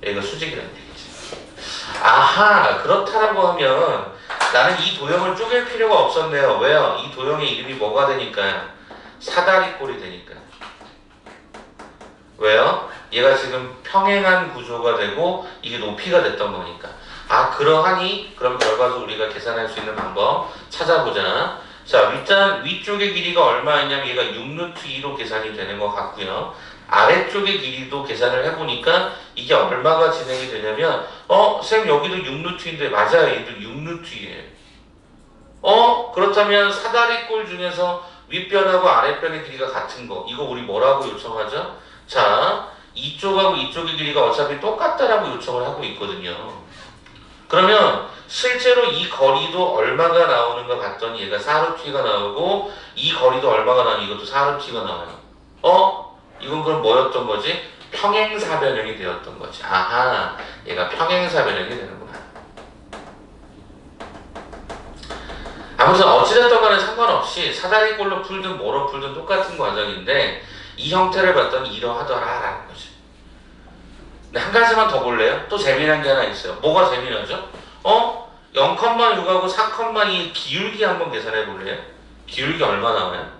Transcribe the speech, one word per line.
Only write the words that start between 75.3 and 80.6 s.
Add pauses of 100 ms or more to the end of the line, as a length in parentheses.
또
재미난
게
하나
있어요.
뭐가
재미나죠? (360)
어? (220)
영,
육하고
사, (400)
이
기울기